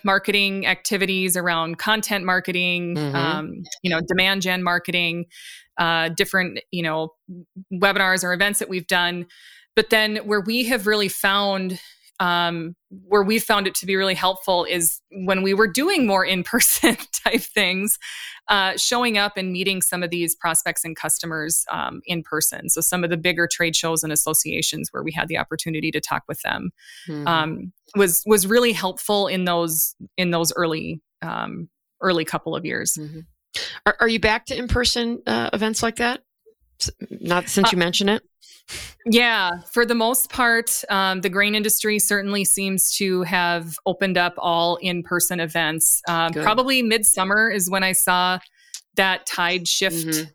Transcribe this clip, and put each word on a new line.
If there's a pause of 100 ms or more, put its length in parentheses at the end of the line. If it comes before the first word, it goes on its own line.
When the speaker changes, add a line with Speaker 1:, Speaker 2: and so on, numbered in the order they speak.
Speaker 1:
marketing
activities
around
content
marketing,
Speaker 2:
Mm-hmm.
Speaker 1:
um, (200)
you
know,
demand
gen
marketing, (520)
uh,
different, (100)
you
know, (640)
webinars
or
events
that
we've
done. (500)
But
then
where
we
have
really
found, (380)
um, (160)
where
we
found
it
to
be
really
helpful
is (100)
when
we
were
doing
more
in-person (140)
<laughs>
type
things, (500)
uh,
showing
up
and
meeting
some
of
these
prospects
and
customers,
um,
in
person.
So
some
of
the
bigger
trade
shows
and
associations
where
we
had
the
opportunity
to
talk
with
them, (360)
Speaker 2:
Mm-hmm.
Speaker 1:
um, (240)
was,
was
really
helpful
in
those, (240)
in
those
early, (220)
um, (340)
early
couple
of
years.
Speaker 2:
Mm-hmm. (680)
Are,
are
you
back
to
in-person,
uh,
events
like
that? (580)
S-, (200)
not
since
Speaker 1:
Uh,
Speaker 2:
you
mentioned
it? (840)
Speaker 1:
Yeah, (220)
for
the
most
part,
um,
the
grain
industry
certainly
seems
to
have (100)
opened
up
all
in-person
events.
Um,
Speaker 2:
Good.
Speaker 1:
probably
midsummer
is
when
I
saw (560)
that
tide
shift
Speaker 2:
Mm-hmm.